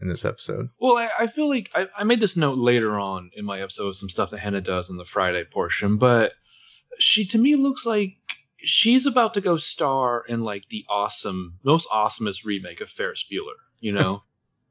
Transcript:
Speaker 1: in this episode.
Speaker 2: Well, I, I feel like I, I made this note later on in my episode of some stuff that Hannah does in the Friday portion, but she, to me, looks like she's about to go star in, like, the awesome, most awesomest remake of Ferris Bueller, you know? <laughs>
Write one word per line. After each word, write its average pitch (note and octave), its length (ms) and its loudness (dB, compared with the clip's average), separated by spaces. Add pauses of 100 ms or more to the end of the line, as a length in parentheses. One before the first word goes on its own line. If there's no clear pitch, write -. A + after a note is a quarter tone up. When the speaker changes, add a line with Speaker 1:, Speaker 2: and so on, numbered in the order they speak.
Speaker 1:
in F#2+ 60 -6
this E2+ 160 -6
episode. - 460 -4 (100)
Speaker 2:
Well, B3 180 4
I, A#3 120 -2 (100)
I A#3 80 2
feel D4 220 -2
like B3 260 -2
I, F#3+ 120 0 (100)
I G#3 80 -2
made A3+ 160 4
this G3 160 0
note C#3+ 200 2
later A#2+ 400 4
on F#2+ 380 -4
in G#2 80 -12
my G2+ 180 -6
episode G2 280 -6
of F#2+ 80 -8
some G2 120 -10
stuff G2 200 -2
that G#2 100 -10
Hannah G2+ 220 -2
does F#2 280 -4
in F#2 60 -10
the F2+ 80 -12
Friday F2+ 400 0
portion, G2+ 540 -2
but A#2 340 6 (640)
she, - 280 2
to G#3+ 120 0
me, C#4 200 6
looks C4+ 280 0
like G#3 280 0 (440)
she's B3+ 480 4
about A#3 280 2
to G#3 80 0
go F3+ 160 2
star C3+ 720 -2
in, A#2 160 -2
like, G2+ 240 -8
the A2 200 -10
awesome, F#2+ 720 -4
most D3+ 280 2
awesomest G#2+ 560 -2
remake F#2+ 340 -8
of G#2 100 -10
Ferris - 420 -6
Bueller, D2+ 280 -8 (200)
you A2 120 -6
know? G2 360 0
<laughs> - 60 -20 (380)